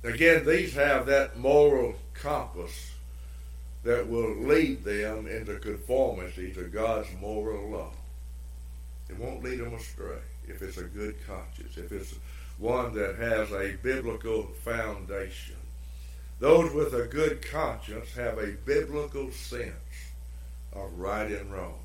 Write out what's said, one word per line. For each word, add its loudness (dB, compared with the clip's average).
Again, 8
these 4
have 6
that 4
moral 8
compass -4
that 4
will 2
lead 4
them -2
into -6
conformity 0
to -6
God's 0
moral -4
law. -6
It -10
won't -6
lead -4
them -4
astray -8
if -10
it's -8
a -8
good -6
conscience, -10
if -8
it's -8
one 2
that 0
has 2
a -2
biblical 0
foundation. -4
Those 10
with 2
a 0
good 2
conscience -4
have -2
a -4
biblical 0
sense -8
of -8
right -2
and -6
wrong. -8